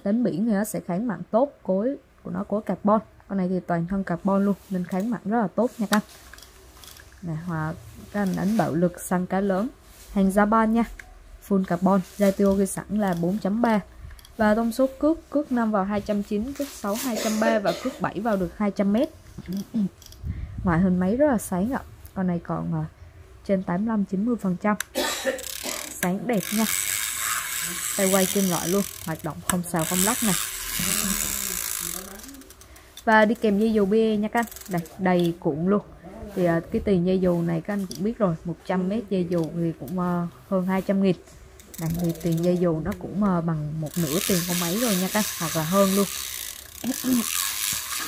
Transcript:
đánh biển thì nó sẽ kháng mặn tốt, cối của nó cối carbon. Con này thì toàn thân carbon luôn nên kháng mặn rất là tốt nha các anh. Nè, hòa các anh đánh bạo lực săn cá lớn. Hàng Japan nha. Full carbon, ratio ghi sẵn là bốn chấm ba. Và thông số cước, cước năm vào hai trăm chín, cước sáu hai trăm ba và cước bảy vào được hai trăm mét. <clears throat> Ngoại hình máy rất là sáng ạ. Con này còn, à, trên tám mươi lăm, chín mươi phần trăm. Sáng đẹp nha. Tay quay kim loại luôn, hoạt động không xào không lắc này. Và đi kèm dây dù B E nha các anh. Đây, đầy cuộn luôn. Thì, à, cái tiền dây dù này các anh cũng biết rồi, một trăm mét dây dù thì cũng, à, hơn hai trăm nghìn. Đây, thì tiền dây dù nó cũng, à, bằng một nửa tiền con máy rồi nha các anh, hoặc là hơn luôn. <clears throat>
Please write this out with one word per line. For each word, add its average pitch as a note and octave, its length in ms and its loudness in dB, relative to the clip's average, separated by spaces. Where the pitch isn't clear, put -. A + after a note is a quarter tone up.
đánh A3+ 200 2
biển F#3+ 220 0
thì A#3 60 2
nó G3+ 120 2
sẽ F3 160 -6
kháng F#3 260 -4
mặn F3 140 -4
tốt, C4+ 220 2
cối G#3+ 340 0
của - 80 -10
nó G3 140 -4
cối G#3 180 -4
carbon. G#3 380 2
Con G3 100 -4
này F3+ 100 0
thì F#3 120 0
toàn E3+ 260 -2
thân G3 180 -2
carbon G3 400 2
luôn G3+ 100 4
nên F3+ 140 -2
kháng F#3+ 260 -2
mặn G#3+ 140 -4
rất A3+ 160 0
là F#3+ 80 2
tốt A3+ 300 0
nha G#3 120 -2
các G#3 60 4
anh. G#3+ 60 4
Nè, E3 120 -6
hòa D#3+ 280 -4
các G#3 100 -2
anh F#3 140 0
đánh F#3 200 2
bạo D3+ 180 2
lực F3 260 2
săn F3+ 260 -2
cá F#3+ 140 0
lớn. G3 280 0
Hàng F#3+ 180 4
Japan G#3 360 6
nha. A3+ 180 4
Full F#3+ 160 4
carbon, F#3 360 4
ratio G3 360 4
ghi G3 140 2
sẵn - 240 -6
là G3+ 300 0
bốn F3+ 180 0
chấm G#3 240 0
ba. A3 180 4
Và G#3+ 180 4
thông A#3 180 0
số C4 140 2
cước, D#4+ 320 2
cước D4 220 0
năm A#3 180 2
vào G3 140 2
hai G#3 160 0
trăm G#3 220 0
chín, A3 300 -2
cước C#4 160 -6
sáu G3+ 260 -4
hai A#3+ 300 -2
trăm G#3+ 160 0
ba A3+ 180 4
và F#3+ 140 2
cước C4 160 -6
bảy F3 200 -2
vào G#3+ 160 0
được F3+ 200 0
hai G#3 140 2
trăm G3 220 2
mét. B3+ 160 4
<clears throat> - 1160 -6
Ngoại E3+ 160 2
hình F3+ 200 4
máy F#3+ 160 2
rất D4 100 4
là B3 120 4
sáng G3 340 -2
ạ. - 80 -2
Con F#3 120 -2
này F3 180 0
còn, E3 300 -4
à, D#3 100 -2
trên F#3+ 160 2
tám F#3 180 -2
mươi A3 80 0
lăm, G#3+ 160 2
chín F#3+ 200 -2
mươi A#3+ 160 0
phần F#3 220 0
trăm. G#3 140 2
Sáng F#3+ 260 -2
đẹp A3 160 0
nha. A3 80 2
Tay F#3+ 160 2
quay F#3+ 140 4
kim F#3+ 240 2
loại - 180 -2
luôn, G3 140 2
hoạt D#3+ 180 -4
động D#3 120 -6
không F3+ 140 0
xào E3+ 220 -2
không F3+ 200 -2
lắc A#3 180 0
này. G3+ 120 0
Và A3 200 8
đi A3 100 4
kèm G#3 240 2
dây A3 140 2
dù G#3 140 4
B F#3+ 60 2
E A3 240 4
nha G#3 120 0
các A#3 180 0
anh. - 60 -14
Đây, F3 140 -2
đầy F3 420 2
cuộn D#3+ 260 0
luôn. G3+ 160 2
Thì, F3+ 100 2
à, E3 160 4
cái A3 120 0
tiền F#3 220 4
dây F#3 140 4
dù F3 220 4
này E3+ 180 0
các G3+ 120 -6
anh G3 140 -4
cũng F3 180 -6
biết A3+ 140 -2
rồi, F#3 160 2
một E3 100 -4
trăm F#3 220 0
mét A3+ 220 -2
dây F3+ 200 0
dù E3 260 0
thì E3+ 240 0
cũng, E3+ 200 -4
à, F3 260 0
hơn F#3 160 0
hai F#3+ 160 0
trăm G3 200 2
nghìn. F#3 140 4
Đây, D#3+ 100 -2
thì E3 120 0
tiền E3+ 220 0
dây F3+ 120 4
dù E3+ 240 2
nó E3 180 -4
cũng, - 260 -2
à, F3+ 160 2
bằng D#3 400 -2
một D#3 160 -4
nửa E3 220 0
tiền F#3+ 100 2
con F3 120 -2
máy F3 160 -2
rồi A3+ 200 0
nha F#3 160 0
các G#3 60 2
anh, G#3 60 2
hoặc E3 180 -2
là D#3+ 80 0
hơn F#3+ 300 4
luôn. G3 120 4
<clears throat> B3+ 320 -2